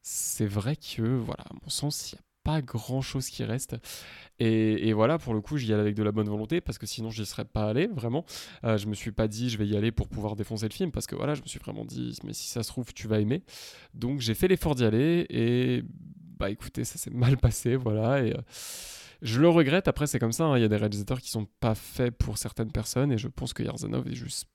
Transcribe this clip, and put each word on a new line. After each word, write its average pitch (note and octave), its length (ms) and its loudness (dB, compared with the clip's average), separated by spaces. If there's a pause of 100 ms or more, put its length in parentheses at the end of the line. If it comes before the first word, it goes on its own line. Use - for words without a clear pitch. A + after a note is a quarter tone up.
c'est - 440 -2
vrai G#2 300 0
que, - 260 -6
voilà, A#2 400 0
à - 120 -16
mon - 140 -16
sens, - 440 -4
il - 40 -18
y - 20 -20
a - 40 -20 (220)
pas D#3 160 2
grand B2+ 400 -4
chose C3 280 -4
qui - 160 -6
reste. A#2 320 -4 (600)
Et, A2 500 4
et A2 40 4
voilà, A2+ 240 4
pour B2+ 160 -4
le G#2+ 80 2
coup, D3 160 -4
j'y A2+ 160 0
allais G#2 80 4
avec G#2 140 2
de G#2+ 80 0
la G#2 100 2
bonne G#2+ 160 0
volonté, A2 320 -2
parce - 160 -8
que G#2+ 100 -10
sinon, A2+ 240 -6
j'y G#2+ 140 -6
serais G#2+ 220 -8
pas G#2+ 200 0
allé, B2 200 2
vraiment. C3+ 400 -4 (380)
Euh, A2+ 120 4
je G2+ 120 -2
me G#2 60 -2
suis G2+ 180 -6
pas A2 160 2
dit, « A2+ 220 -2
Je A2 60 -2
vais G#2 100 0
y G#2 100 0
aller A2 160 2
pour - 160 0
pouvoir G#2 280 -4
défoncer G#2+ 320 -4
le - 60 -6
film », F3+ 180 -2
parce - 140 -4
que - 100 -8
voilà, D3 180 -2
je C3+ 80 -8
me - 40 -16
suis - 140 -12
vraiment A2 260 -10
dit, « A#2+ 380 -8
Mais A2+ 100 -8
si - 140 -10
ça A#2 140 -4
se - 60 -6
trouve, - 240 -8
tu - 160 -10
vas G#2+ 120 4
aimer. » B2 220 2 (520)
Donc, C3+ 260 -2
j'ai A2+ 140 2
fait F#3 140 4
l'effort E3+ 260 4
d'y B2 100 4
aller, C#3+ 460 4
et A#2+ 520 2 (560)
bah, G2 120 -2
écoutez, - 340 -6
ça - 140 -8
s'est - 120 -8
mal B2 280 4
passé, B2 380 4
voilà, A#2+ 460 2
et, A2+ 120 2
euh, B2 60 -4 (840)
je A#2 160 0
le E3+ 120 10
regrette. E3 360 6
Après, D3 200 2
c'est B2+ 120 0
comme A2+ 140 2
ça, D#3+ 120 0
hein, D3 120 4
il A#2+ 60 6
y - 20 8
a G#2+ 40 6
des G#2+ 100 4
réalisateurs G#2 420 -2
qui - 80 -14
sont A2 180 -4 (140)
pas A#2 140 4
faits - 420 -2
pour G#2+ 220 -2
certaines A#2 340 -4
personnes, B2+ 400 0
et A2 60 2
je B2+ 100 -4
pense - 240 -8
que - 100 -6
Yarzanov B2 460 -4
est - 60 -6
juste - 400 -8